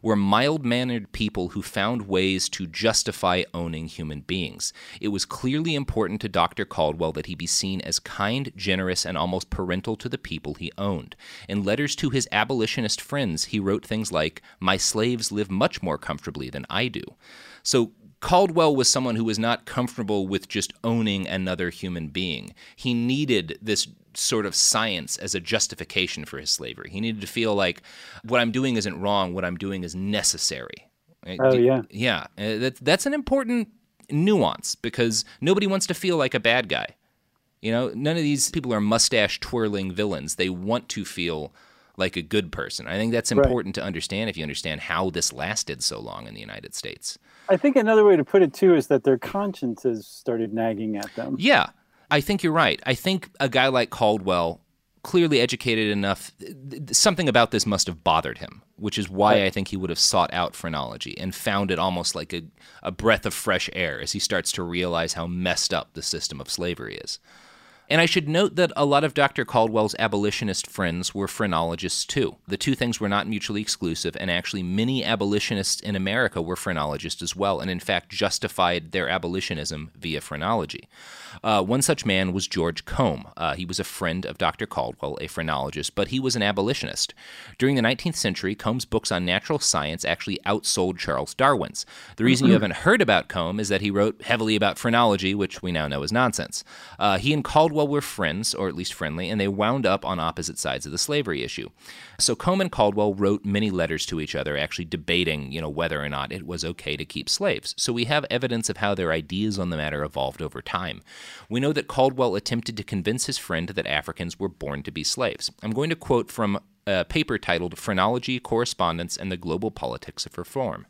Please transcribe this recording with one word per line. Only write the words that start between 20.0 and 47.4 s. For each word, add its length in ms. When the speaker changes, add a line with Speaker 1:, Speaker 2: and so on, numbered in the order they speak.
Speaker 1:
with 180
just 240
owning 460
another 440
human 360
being. 460
He 200
needed 680
this 240
sort 320
of 100
science 600
as 180
a 60
justification 840
for 160
his 120
slavery. 380
He 120
needed 180
to 80
feel 260
like, 280
"What 160
I'm 120
doing 260
isn't 240
wrong, 320
what 100
I'm 140
doing 260
is 100
necessary." 960
Uh, 100
Speaker 2:
Oh, 140
Speaker 1:
d-, 140
Speaker 2:
yeah. 240
Speaker 1:
yeah. 380
Uh, 220
that, 180
that's 280
an 80
important 540
nuance 680
because 500
nobody 260
wants 200
to 60
feel 220
like 180
a 60
bad 300
guy. 260
You 80
know, 220
none 240
of 60
these 260
people 240
are 80
mustache-twirling 1080
villains. 420
They 160
want 400
to 160
feel 480
like 220
a 60
good 280
person. 360
I 100
think 140
that's 200
Speaker 2:
Right. 140
Speaker 1:
important 300
to 80
understand 480
if 40
you 60
understand 400
how 300
this 200
lasted 520
so 160
long 260
in 80
the 60
United 340
States. 460